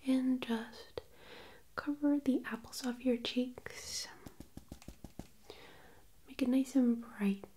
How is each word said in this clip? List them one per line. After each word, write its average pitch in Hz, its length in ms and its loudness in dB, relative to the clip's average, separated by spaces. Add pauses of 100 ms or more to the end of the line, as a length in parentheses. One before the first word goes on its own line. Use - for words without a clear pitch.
And 262 340 4
just 226 600 -6 (720)
cover 294 480 2
the 262 180 4 (100)
apples - 340 -8
of 240 160 -4
your 247 160 4
cheeks. - 920 -4 (2250)
Make - 160 -6
it 254 40 2
nice 262 280 4
and 240 280 6 (140)
bright. 196 260 2 (140)